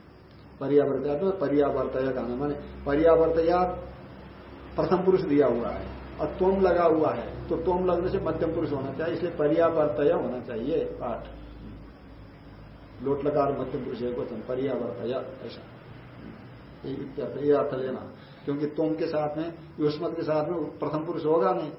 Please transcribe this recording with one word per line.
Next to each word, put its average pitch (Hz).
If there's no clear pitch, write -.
पर्यावर्तया, 139
तो 190
पर्यावर्तया 135
गाना 123
माने 143
पर्यावर्तया 165
प्रथम 175
पुरुष 185
दिया 143
हुआ 117
है -
और 156
त्वम 190
लगा 175
हुआ 156
है, -
तो 165
त्वम 180
लगने 175
से 190
मध्यम 160
पुरुष 160
होना 135
चाहिए, 160
इसलिए 170
पर्यावर्तया 151
होना 123
चाहिए 120
पाठ। 123
लोट 143
लकार 143
मध्यम -
पुरुष -
एक 123
वचन, 117
पर्यावर्तया, 127
ऐसा -
ये 135
इत्यर्थ, 135
ये 147
अर्थ 131
लेना। 127
क्योंकि 147
त्वम 156
के 151
साथ 151
में, 165
युष्मत 160
के 165
साथ 151
में 175
प्रथम 151
पुरुष 151
होगा 170
नहीं, -